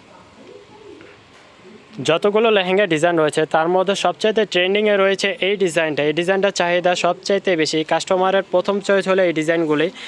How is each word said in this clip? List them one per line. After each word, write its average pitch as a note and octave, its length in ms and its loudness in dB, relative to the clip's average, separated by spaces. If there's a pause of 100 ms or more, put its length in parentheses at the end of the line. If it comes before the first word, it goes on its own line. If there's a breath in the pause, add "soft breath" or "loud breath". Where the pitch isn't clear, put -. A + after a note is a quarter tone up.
(2000)
যতগুলো G#3 480 2
লেহেঙ্গা F#3+ 340 2
ডিজাইন E3+ 320 0
রয়েছে D#3 280 0
তার D#3+ 220 0
মধ্যে F#3 280 0
সবচাইতে G3+ 500 0
ট্রেন্ডিংয়ে G3+ 520 0
রয়েছে F#3+ 440 0
এই G3 160 0
ডিজাইনটা। D#3+ 460 -2
এই D3+ 100 0
ডিজাইনটার F#3+ 380 0
চাহিদা F3 440 0
সবচাইতে F3+ 600 -2
বেশি, D#3 280 -2
কাস্টমারের F#3 600 0
প্রথম G3 360 -2
চয়েস F#3+ 280 0
হলো F#3+ 160 2
এই E3+ 100 2
ডিজাইনগুলি। D3+ 560 0 (180 loud breath)